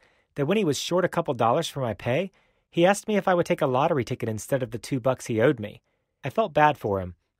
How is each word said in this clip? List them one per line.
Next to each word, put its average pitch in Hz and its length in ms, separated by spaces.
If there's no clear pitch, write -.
that 143 100
when 190 120
he 208 80
was 143 120
short 175 280
a - 20
couple 165 260
dollars 123 360
for - 100
my 117 140
pay, 151 400
he 170 160
asked 202 220
me 214 80
if 190 140
I 185 40
would 175 120
take - 160
a 151 60
lottery 131 360
ticket 120 240
instead 110 340
of 113 100
the 120 60
two 135 220
bucks 127 280
he 110 120
owed 123 220
me. 101 200
I 139 40
felt 208 240
bad 151 240
for 101 220
him. 90 160